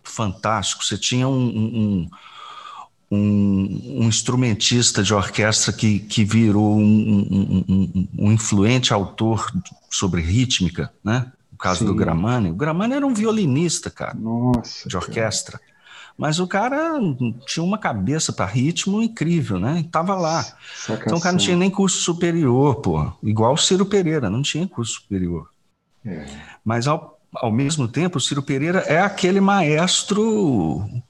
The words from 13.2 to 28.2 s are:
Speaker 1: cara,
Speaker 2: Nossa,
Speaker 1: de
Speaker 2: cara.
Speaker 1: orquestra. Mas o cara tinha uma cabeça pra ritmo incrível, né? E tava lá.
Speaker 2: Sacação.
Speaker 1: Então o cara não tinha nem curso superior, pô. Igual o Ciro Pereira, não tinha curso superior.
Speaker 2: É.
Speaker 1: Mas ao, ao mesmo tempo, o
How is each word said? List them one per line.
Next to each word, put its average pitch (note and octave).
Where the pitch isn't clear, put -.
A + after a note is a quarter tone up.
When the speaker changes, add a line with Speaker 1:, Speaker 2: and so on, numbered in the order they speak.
Speaker 1:
cara, -
Speaker 2:
Nossa, A#2
Speaker 1:
de -
Speaker 2:
cara. F2
Speaker 1:
orquestra. -
Mas D3+
o F3+
cara C#4
tinha -
uma F#3+
cabeça D3
pra G#2
ritmo D#3+
incrível, D#3+
né? C#3+
E D#3+
tava E3+
lá. E3
Speaker 2:
Sacação. -
Speaker 1:
Então E3
o E3+
cara F3+
não F3+
tinha F3+
nem F#3+
curso F#3+
superior, E3
pô. D#2+
Igual A2
o D#3
Ciro F#3+
Pereira, D#3+
não A2+
tinha D#3
curso -
superior. F2
Speaker 2:
É. D#2+
Speaker 1:
Mas A#2
ao, D#3
ao A#2
mesmo C#3
tempo, D#3
o -